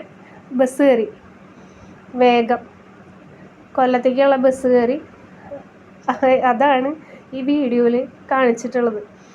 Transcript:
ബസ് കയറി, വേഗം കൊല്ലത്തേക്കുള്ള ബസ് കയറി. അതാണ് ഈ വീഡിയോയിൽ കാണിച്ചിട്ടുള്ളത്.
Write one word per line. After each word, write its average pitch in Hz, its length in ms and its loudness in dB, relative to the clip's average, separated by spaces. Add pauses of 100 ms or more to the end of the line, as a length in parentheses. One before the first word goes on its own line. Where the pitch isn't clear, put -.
(600)
ബസ് 262 240 0
കയറി, 240 240 4 (1120)
വേഗം 240 400 2 (1160)
കൊല്ലത്തേക്കുള്ള 262 680 2
ബസ് 262 280 0
കയറി. 247 240 2 (1500)
അതാണ് 269 400 0 (460)
ഈ 269 120 -10
വീഡിയോയിൽ 240 460 0 (360)
കാണിച്ചിട്ടുള്ളത്. 233 720 -2 (340)